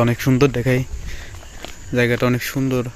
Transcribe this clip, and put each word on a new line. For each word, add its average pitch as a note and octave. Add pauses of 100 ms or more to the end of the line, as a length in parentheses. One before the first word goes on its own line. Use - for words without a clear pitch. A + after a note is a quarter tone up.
অনেক A#2+
সুন্দর C3
দেখায়, B2+ (1120)
জায়গাটা A#2+
অনেক B2 (100)
সুন্দর। C3 (140)